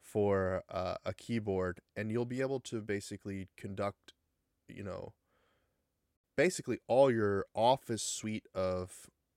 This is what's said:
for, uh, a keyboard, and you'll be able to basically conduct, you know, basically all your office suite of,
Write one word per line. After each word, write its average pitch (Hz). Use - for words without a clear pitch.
for, 98
uh, 90
a 95
keyboard, 98
and 107
you'll 120
be 123
able 131
to 113
basically 101
conduct, 101
you -
know, 95
basically 139
all 131
your 101
office 120
suite -
of, 92